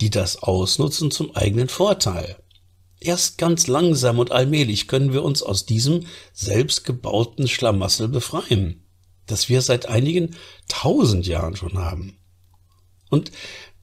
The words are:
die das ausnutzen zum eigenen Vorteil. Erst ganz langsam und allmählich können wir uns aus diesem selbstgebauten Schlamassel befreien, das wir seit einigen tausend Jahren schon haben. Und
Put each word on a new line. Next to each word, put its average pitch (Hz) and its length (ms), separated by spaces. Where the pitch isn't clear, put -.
die 107 80
das 95 340
ausnutzen 135 680
zum - 240
eigenen 107 340
Vorteil. 90 680
Erst 175 380
ganz 165 300
langsam 127 520
und 120 120
allmählich 131 580
können 135 240
wir 143 100
uns 143 180
aus - 240
diesem 139 400
selbstgebauten 117 1120
Schlamassel 110 600
befreien, 113 760
das - 220
wir 127 140
seit 123 240
einigen 165 500
tausend 131 580
Jahren 85 300
schon 90 220
haben. 87 420
Und - 220